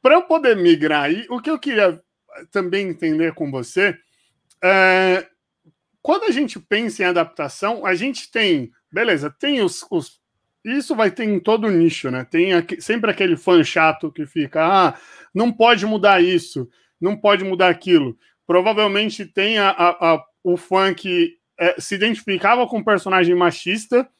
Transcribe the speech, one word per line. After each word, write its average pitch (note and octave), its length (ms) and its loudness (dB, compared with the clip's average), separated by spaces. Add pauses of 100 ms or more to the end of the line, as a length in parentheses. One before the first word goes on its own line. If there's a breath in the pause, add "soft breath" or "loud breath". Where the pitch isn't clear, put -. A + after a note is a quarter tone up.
pra C4 120 6
eu F4+ 80 4
poder D4 340 2
migrar D#3 480 2
aí, F#3 260 -2
o B3 100 -6
que D4 100 -6
eu D#4 80 -2
queria G3+ 420 0 (500)
também F#3+ 380 -4
entender D#3+ 460 -2
com D3 160 -8
você E3 460 -2 (640)
é, F#3 640 2 (760)
quando F4+ 220 0
a G#4 60 0
gente A#3+ 300 -4
pensa G#3 420 -4
em F#3 40 0
adaptação, F3 800 -4
a F#3 100 0
gente B3 360 -8
tem, E3+ 400 -2 (220)
beleza, E3+ 360 -2
tem C4+ 340 -4
os, - 280 -4
os, E3 300 -6 (440)
isso C4+ 300 -6
vai A3 160 2
ter A#3 140 -8
em G#3 160 -2
todo G#3+ 300 0
nicho, E3 400 0
né? B2+ 200 -8
Tem F3+ 240 0
aque-, E3+ 260 -2
sempre A3 300 -2
aquele F3+ 260 0
fã F3 280 4
chato D#3+ 480 -2
que D3+ 140 -10
fica, D#3 380 -4
"Ah, F3+ 300 2 (400 loud breath)
não A#3 180 0
pode A3+ 340 2
mudar G3+ 360 4
isso, E3+ 460 -2 (320)
não G3 160 -2
pode G3+ 280 2
mudar F#3 240 2
aquilo." E3 480 0 (300)
Provavelmente G#3 800 0
tem G#3 320 -2
a, G3 120 2
a, F3 440 2
a, D#3 100 -6 (200)
o F3 120 0
fã F#3+ 380 0
que, F3 440 -2 (200)
é, F3 220 0
se - 160 -8
identificava G#3+ 720 0
com A#3 100 -6
um - 60 -8
personagem F#3 500 2
machista F#3 720 -2 (120)